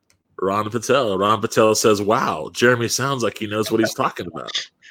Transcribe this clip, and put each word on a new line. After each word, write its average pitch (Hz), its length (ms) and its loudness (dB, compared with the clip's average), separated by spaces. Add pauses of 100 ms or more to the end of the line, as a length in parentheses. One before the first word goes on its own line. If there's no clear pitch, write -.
(400)
Ron 101 300 -2
Patel. 117 480 0
Ron 104 220 2
Patel 110 340 4
says, 104 260 4
"Wow, 104 520 0
Jeremy 120 360 2
sounds 131 340 -4
like 101 160 -4
he 107 80 -8
knows 107 240 -4
what 113 100 2
he's 110 140 0
talking 131 320 -4
about." 73 420 -10 (220)